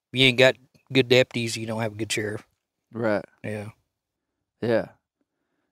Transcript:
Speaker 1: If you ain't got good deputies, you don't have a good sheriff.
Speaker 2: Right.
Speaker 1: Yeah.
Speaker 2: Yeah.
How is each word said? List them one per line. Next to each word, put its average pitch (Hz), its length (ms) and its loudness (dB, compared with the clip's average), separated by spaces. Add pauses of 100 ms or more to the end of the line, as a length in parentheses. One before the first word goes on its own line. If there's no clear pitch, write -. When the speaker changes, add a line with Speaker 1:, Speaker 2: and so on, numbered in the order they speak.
(120)
Speaker 1:
If 127 80 0
you 131 60 8
ain't 120 120 4
got 127 180 6 (360)
good 127 160 2
deputies, 120 480 2
you 113 100 -10
don't 113 140 -6
have 110 120 -6
a 107 40 -18
good 107 160 -8
sheriff. 104 340 -6 (460)
Speaker 2:
Right. 110 320 -4 (180)
Speaker 1:
Yeah. 107 280 -12 (880)
Speaker 2:
Yeah. 107 260 -2 (840)